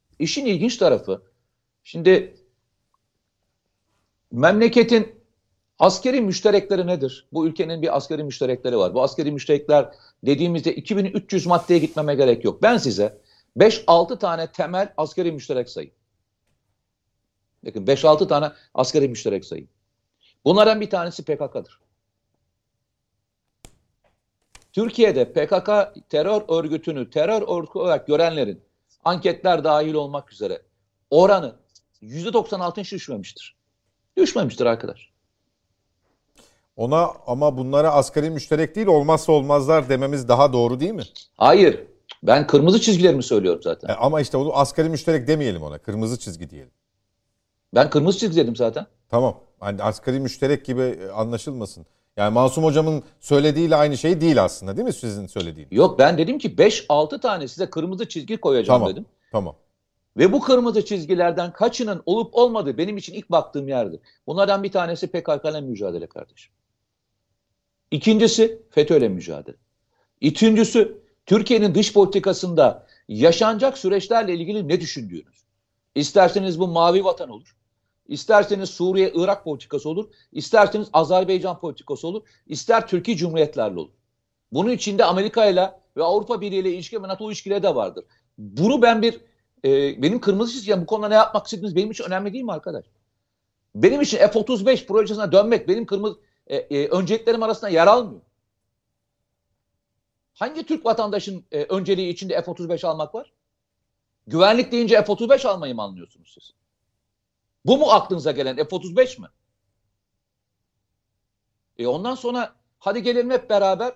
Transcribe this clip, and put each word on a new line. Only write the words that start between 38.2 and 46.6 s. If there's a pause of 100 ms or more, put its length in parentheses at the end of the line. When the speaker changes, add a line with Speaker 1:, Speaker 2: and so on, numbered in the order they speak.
Speaker 2:
müşterek
değil
olmazsa
olmazlar
dememiz
daha
doğru
değil
mi? (340)
Speaker 1:
Hayır. (380)
Ben
kırmızı
çizgilerimi
söylüyorum
zaten.
Speaker 2:
E,
ama
işte
onu
asgari
müşterek
demeyelim
ona.
Kırmızı
çizgi
diyelim. (1040)